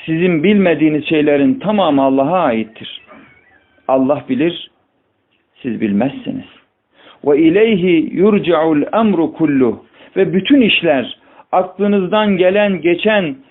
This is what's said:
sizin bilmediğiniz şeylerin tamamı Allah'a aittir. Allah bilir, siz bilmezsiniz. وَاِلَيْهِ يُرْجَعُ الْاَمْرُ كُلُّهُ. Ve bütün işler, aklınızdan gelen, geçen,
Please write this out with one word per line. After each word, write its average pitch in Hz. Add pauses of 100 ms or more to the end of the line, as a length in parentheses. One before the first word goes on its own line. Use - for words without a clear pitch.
sizin 165
bilmediğiniz 160
şeylerin 143
tamamı 175
Allah'a 135
aittir. 113 (840)
Allah 135
bilir, 143 (880)
siz 110
bilmezsiniz. 110 (800)
وَاِلَيْهِ 170 (380)
يُرْجَعُ 165
الْاَمْرُ 170
كُلُّهُ. 135 (420)
Ve 180
bütün 254
işler, 151 (340)
aklınızdan 196
gelen, 190
geçen, 170 (160)